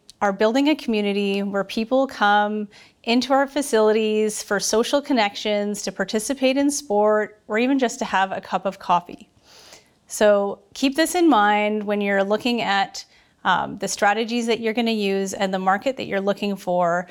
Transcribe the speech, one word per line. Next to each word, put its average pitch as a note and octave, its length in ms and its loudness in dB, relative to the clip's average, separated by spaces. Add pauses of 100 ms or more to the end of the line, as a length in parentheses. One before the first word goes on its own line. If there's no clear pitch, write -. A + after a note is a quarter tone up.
(220)
are G3+ 100 2
building A3+ 380 2
a D#4 60 2
community G3+ 640 -2
where G3 220 -2
people A3+ 420 0
come G#3 600 0 (340)
into B3 320 0
our C#4 140 4
facilities G#3+ 960 2
for G3+ 160 -2
social A#3 420 0
connections, G#3 800 -2
to G3 100 -8
participate B3+ 640 -2
in C#4+ 140 2
sport, G#3+ 800 0
or G#3+ 100 -2
even B3+ 220 2
just A#3+ 180 0
to A3+ 80 -6
have F#3+ 260 0
a F#3+ 100 -6
cup F#3+ 260 -6
of F#3+ 100 -4
coffee. - 500 -2 (800)
So G3+ 540 2 (160)
keep C4+ 200 0
this D#4+ 200 0
in F4 120 4
mind G#3 580 2
when G#3 140 -2
you're G3+ 240 0
looking G#3+ 380 0
at, G3 440 -2 (380)
um, D#3+ 360 0
the G3 80 -4
strategies A3 580 0
that A3+ 140 0
you're A3 140 -2
gonna A3+ 180 0
use G3 420 -2
and G3 180 -2
the F#3+ 60 -2
market G3 400 0
that - 80 -8
you're G3 160 -4
looking G3+ 340 -2
for, F3+ 560 -2